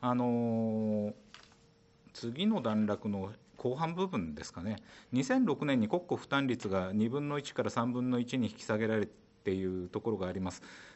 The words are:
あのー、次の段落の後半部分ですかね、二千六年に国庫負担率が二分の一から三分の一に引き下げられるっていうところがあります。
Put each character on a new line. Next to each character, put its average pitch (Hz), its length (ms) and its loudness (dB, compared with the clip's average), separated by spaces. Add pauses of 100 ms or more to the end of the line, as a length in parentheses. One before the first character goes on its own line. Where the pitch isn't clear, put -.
あ 123 120 2
の 123 120 2 (840)
ー、 - 20 -12 (1000)
次 123 320 -4
の 214 160 4
段 107 240 2
落 104 220 0
の 101 240 -2 (240)
後 127 200 -2
半 165 180 -2
部 185 140 0
分 92 280 -4
で 78 80 -10
す - 80 -12
か 87 100 -10
ね、 104 160 -4 (340)
二 123 120 2
千 262 220 4
六 151 200 0
年 139 140 4
に 107 80 4
国 175 140 2
庫 151 140 -2
負 - 120 -10
担 139 200 2
率 117 220 0
が 92 240 2
二 107 160 2
分 143 200 -2
の 147 80 0
一 143 160 -6
か 123 100 0
ら 107 60 0
三 120 240 0
分 127 160 0
の 123 100 2
一 120 180 -2
に 117 100 2
引 104 80 -6
き - 80 -16
下 110 140 0
げ 110 100 2
ら 110 80 2
れ 107 60 2
る 98 40 2
っ - 40 -12 (340)
て 98 100 2
い 92 320 0
う 90 40 -12
と 104 120 -4
こ 117 100 0
ろ 107 60 0
が 92 100 -2
あ 90 40 -2
り 92 80 -4
ま 92 120 -2
す。 - 100 -14 (340)